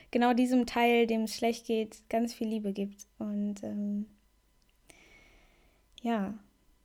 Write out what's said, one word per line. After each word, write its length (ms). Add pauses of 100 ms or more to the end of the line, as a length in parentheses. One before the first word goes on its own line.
(120)
genau 220
diesem 320
Teil, 420
dem 160
es 140
schlecht 300
geht, 420
ganz 240
viel 160
Liebe 240
gibt. 340 (100)
Und, 460
ähm, 440 (1900)
ja, 320 (520)